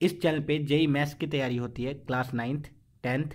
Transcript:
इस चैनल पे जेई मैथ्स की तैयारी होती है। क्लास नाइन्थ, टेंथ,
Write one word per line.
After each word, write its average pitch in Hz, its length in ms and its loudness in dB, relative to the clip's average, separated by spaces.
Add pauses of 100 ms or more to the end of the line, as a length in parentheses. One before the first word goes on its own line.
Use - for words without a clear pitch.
इस 170 220 2
चैनल 156 200 2
पे 151 180 0
जेई 147 280 4
मैथ्स 147 260 2
की 165 120 -6
तैयारी 135 320 0
होती 120 260 -4
है। 139 120 -4
क्लास 127 380 -2
नाइन्थ, 127 360 -4 (340)
टेंथ, 131 300 0